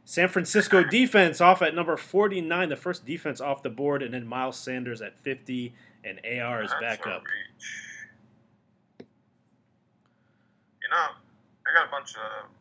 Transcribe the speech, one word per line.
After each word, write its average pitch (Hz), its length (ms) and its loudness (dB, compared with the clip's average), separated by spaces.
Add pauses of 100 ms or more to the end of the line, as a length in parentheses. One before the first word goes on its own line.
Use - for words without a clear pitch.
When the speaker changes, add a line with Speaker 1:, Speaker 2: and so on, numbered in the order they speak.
Speaker 1:
San 180 220 2
Francisco 185 560 4
Speaker 2:
<laughs> 151 60 -2
Speaker 1:
defense 208 520 6
off 175 180 8
at 156 140 2
number 165 240 0
forty-nine, 185 720 0
the 135 60 -2
first 175 280 -8
defense 139 380 -6
off 139 200 -4
the 131 60 -4
board, 139 340 -2
and 120 120 -8
then 123 120 -8
Miles 127 320 -4
Sanders 123 440 -8
at 101 160 -14
fifty, 127 560 -6 (280)
and 95 220 -12
A 123 160 -6
R 117 220 -4
is 104 80 -6
Speaker 2:
That's 113 260 -4
Speaker 1:
back - 100 -12
Speaker 2:
a 101 40 -6
Speaker 1:
up. 87 160 -8
Speaker 2:
reach. - 1800 -16 (1800)
You - 80 -6
know, 160 60 0
I - 760 -6
got 160 140 2
a - 20 -12
bunch 139 240 -10
of 110 340 -12 (120)